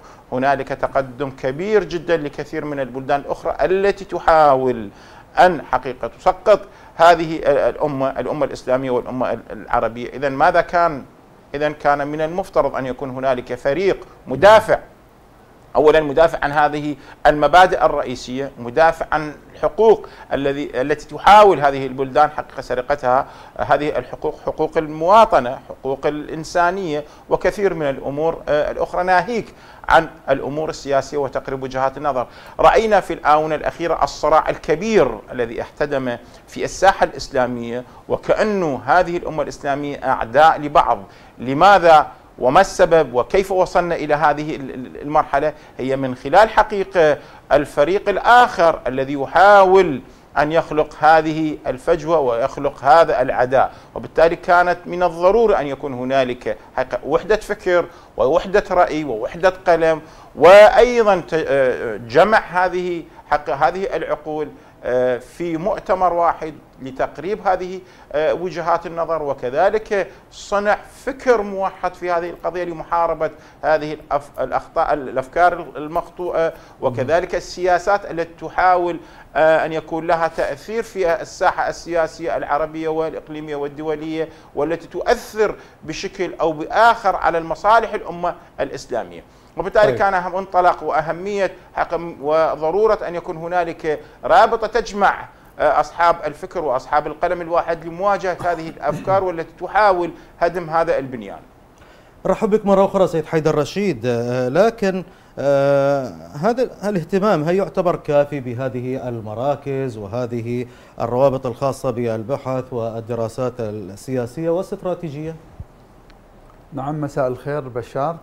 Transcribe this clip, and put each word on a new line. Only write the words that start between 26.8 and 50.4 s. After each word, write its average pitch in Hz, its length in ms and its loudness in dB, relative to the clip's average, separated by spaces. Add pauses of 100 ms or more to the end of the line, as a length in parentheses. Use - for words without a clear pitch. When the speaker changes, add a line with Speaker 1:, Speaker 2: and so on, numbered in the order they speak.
Speaker 1:
وكثير 185 440 0
من 156 160 -2
الأمور، 143 600 -4
آه، 147 220 0
الأخرى، 170 320 -4
ناهيك 185 500 0 (360)
عن 160 200 4 (200)
الأمور 143 400 -2
السياسية 135 480 -4
وتقريب 135 460 -4
وجهات 131 340 -4
النظر. 135 300 -2 (320)
رأينا 208 400 6
في 175 140 -2
الآونة 156 420 2
الأخيرة - 480 -2
الصراع 151 460 2
الكبير 156 720 0 (120)
الذي 117 300 -6
احتدم 131 560 -6 (300)
في - 160 -8
الساحة 185 400 2
الإسلامية، 123 800 -4 (260)
وكأنه 170 760 -2
هذه 170 320 2
الأمة 151 260 -6
الإسلامية 143 680 -6
أعداء 139 500 4
لبعض. 139 420 2 (340)
لماذا 160 720 6 (320)
وما 135 220 4
السبب 160 520 2
وكيف 190 380 0
وصلنا 175 440 0
إلى 147 180 -2
هذه 147 420 0
ال-، 131 180 -10
ال-، 113 280 -14
المرحلة؟ 147 520 0 (240)
هي 131 180 -4
من 131 200 -4
خلال 185 340 4
حقيقة 190 680 2 (340)
الفريق 151 580 0
الآخر 202 800 4
الذي 135 260 -4
يحاول 180 880 6 (360)
أن 151 140 0